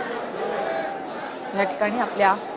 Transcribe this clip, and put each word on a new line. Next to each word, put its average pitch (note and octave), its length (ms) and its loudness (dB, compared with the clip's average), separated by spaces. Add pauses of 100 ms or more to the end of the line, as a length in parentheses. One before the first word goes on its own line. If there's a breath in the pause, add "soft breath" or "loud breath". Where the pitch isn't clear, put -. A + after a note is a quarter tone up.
(1600)
या G3 60 4
ठिकाणी G#3 360 0
आपल्या G3+ 360 6 (220)